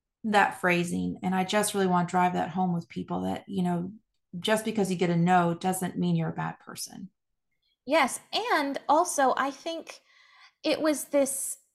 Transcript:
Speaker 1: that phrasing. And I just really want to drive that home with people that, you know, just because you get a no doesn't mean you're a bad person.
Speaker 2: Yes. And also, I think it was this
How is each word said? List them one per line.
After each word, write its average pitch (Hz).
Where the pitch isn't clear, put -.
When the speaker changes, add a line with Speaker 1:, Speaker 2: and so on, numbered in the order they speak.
Speaker 1:
that 208
phrasing. 180
And 185
I 185
just 202
really 196
want 180
to -
drive 180
that 180
home 180
with 170
people 180
that, 185
you 190
know, 180
just 214
because 202
you 185
get 175
a 175
no 170
doesn't 185
mean 175
you're 165
a 165
bad 160
person. -
Speaker 2:
Yes. 277
And 277
also, 285
I 269
think -
it -
was 302
this -